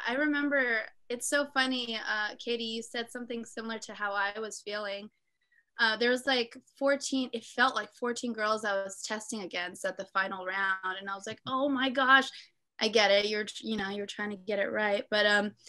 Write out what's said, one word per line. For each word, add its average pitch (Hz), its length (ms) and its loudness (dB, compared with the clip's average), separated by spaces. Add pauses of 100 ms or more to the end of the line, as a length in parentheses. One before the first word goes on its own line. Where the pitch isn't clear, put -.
I 240 80 0
remember. 285 680 2 (280)
It's 240 180 -6
so 285 260 2
funny, 254 440 0
uh, 214 460 -4
Katie, 233 200 -4
you 226 200 -6
said 233 260 -6
something 233 360 -8
similar 226 340 -8
to 214 140 -14
how 202 200 -4
I 202 260 -2
was 214 220 -8
feeling. 208 480 -8 (720)
Uh, 220 180 4
there 240 120 4
was, 247 180 2
like, 247 280 2 (220)
fourteen, 277 560 0
it 226 120 -4
felt 247 300 2
like 208 180 -4
fourteen 240 400 -4
girls 214 320 0
I 202 80 0 (100)
was 190 200 -10
testing 214 380 -6
against 180 440 -6
at 190 120 -6
the 190 160 -8
final 190 320 -2
round. 190 540 -2
And 196 100 -10
I 196 60 -6
was 196 100 -10
like, 220 220 -10
"Oh 262 220 0
my 269 200 2
gosh, 269 380 6 (520)
I 220 100 2
get 208 220 6
it. 202 140 6
You're, 214 200 -2 (160)
you 220 160 -4
know, 196 120 -2
you're 202 160 -6
trying 208 260 -6
to 202 60 -8
get 196 220 -2
it 196 120 0
right." 208 380 0
But, 208 160 4
um, 208 260 4 (180)